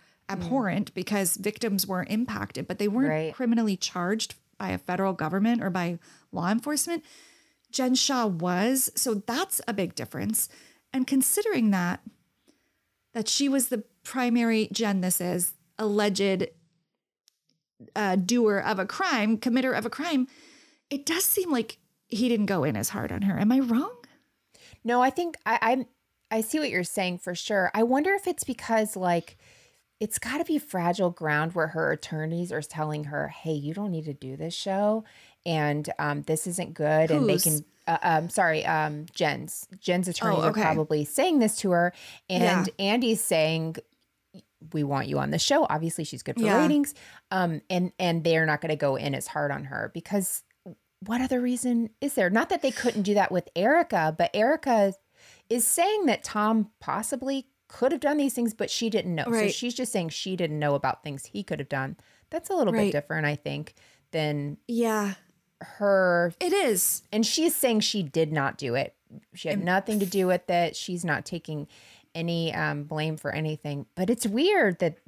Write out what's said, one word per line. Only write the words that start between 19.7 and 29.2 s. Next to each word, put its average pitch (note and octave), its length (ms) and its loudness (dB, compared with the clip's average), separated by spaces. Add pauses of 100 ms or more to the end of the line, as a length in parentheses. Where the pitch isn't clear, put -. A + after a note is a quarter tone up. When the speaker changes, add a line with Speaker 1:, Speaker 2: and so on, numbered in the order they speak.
Speaker 2:
of A3 80 -2
a A#3 60 -4
crime, C#4+ 360 0 (640)
it C#4+ 160 -4
does E4+ 180 0
seem F4+ 260 0
like A3+ 280 -2 (300)
he A#3+ 200 0
didn't G#3 180 0
go F#3 180 0
in D3 120 0
as - 140 -4
hard - 220 -6
on - 100 -4
her. G3 160 0
Am G#3 140 4
I C4+ 80 4
wrong? C4+ 340 0 (920)
Speaker 1:
No, A#3+ 180 4
I C4 80 4
think E4+ 340 -4
I, A3 160 0
I'm, A#3+ 260 2 (440)
I A3 100 0
see A3 180 -2
what C#4+ 120 -2
you're F3+ 140 0
saying F3+ 340 -2
for F3 160 -8
sure. F#3+ 400 0
I A3 80 2
wonder C#4 300 2
if G4 140 -2
it's F4 180 -2
because, A3 520 0
like, F3 400 0 (640)